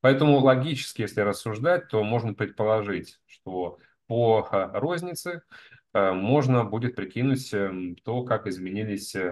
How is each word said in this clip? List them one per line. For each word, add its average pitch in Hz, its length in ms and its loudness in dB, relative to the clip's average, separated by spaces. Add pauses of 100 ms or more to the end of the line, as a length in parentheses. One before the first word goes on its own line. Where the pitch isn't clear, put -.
Поэтому 139 380 6
логически, 131 640 2
если 104 180 -2
рассуждать, 113 680 0
то 110 140 2
можно 110 320 -2
предположить, 104 920 -2
что 90 520 -8 (280)
по, 113 440 2
э, 98 280 -2
рознице, 170 640 -6 (520)
э, 98 200 2
можно 123 520 2
будет 113 300 -4
прикинуть, 131 580 -2
эм, 92 420 -4 (100)
то, 123 180 -4
как 117 240 -2
изменились, 98 680 -6
э, 95 160 -4